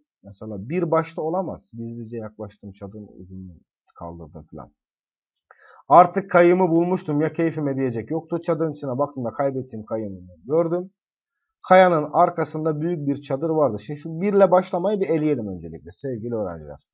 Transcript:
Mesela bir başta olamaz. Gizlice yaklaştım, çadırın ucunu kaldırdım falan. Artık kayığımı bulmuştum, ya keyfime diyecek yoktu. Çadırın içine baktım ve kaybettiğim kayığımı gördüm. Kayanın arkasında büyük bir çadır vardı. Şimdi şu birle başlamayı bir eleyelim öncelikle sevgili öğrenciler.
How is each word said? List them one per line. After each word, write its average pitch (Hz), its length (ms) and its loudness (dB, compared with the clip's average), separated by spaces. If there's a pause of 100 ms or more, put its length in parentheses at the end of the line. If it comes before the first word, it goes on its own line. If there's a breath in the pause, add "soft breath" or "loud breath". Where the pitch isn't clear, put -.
(220)
Mesela 101 460 -12
bir 170 220 -2
başta 160 320 0
olamaz. 160 500 -6
Gizlice 117 440 -10
yaklaştım, 107 560 -12
çadırın 101 360 -14 (140)
ucunu 92 300 -14 (460)
kaldırdım 82 520 -14
falan. 71 220 -16 (1160 soft breath)
Artık 180 420 6
kayığımı 175 380 6
bulmuştum, 165 520 0
ya 156 120 0
keyfime 151 440 -2
diyecek 120 340 -2
yoktu. 165 320 -4
Çadırın 160 300 -2
içine 135 260 -8
baktım 143 260 -4
ve 113 80 -4
kaybettiğim 131 520 -4
kayığımı 104 360 -6 (240)
gördüm. 170 460 0 (800)
Kayanın 175 440 8
arkasında 160 680 2
büyük 160 260 -4
bir 135 160 -4
çadır 147 260 -4
vardı. 143 300 2
Şimdi 147 220 -12
şu 165 200 -10
birle 196 300 6
başlamayı 185 500 2
bir 170 80 -2
eleyelim 147 400 0
öncelikle 82 420 -12
sevgili 120 440 -8
öğrenciler. 82 600 -8